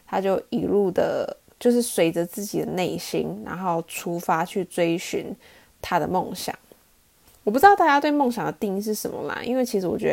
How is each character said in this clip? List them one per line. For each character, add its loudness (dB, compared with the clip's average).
他 -2
就 0
一 -2
路 2
的， 0
就 4
是 4
随 2
着 0
自 -6
己 -4
的 -2
内 -2
心， -4
然 -8
后 -2
出 -6
发 0
去 -4
追 0
寻 -6
他 -2
的 2
梦 -2
想。 -8
我 2
不 2
知 6
道 10
大 4
家 4
对 0
梦 2
想 -4
的 -2
定 -2
义 -4
是 -4
什 -6
么 -6
啦， -6
因 -2
为 2
其 -2
实 -2
我 0
觉 0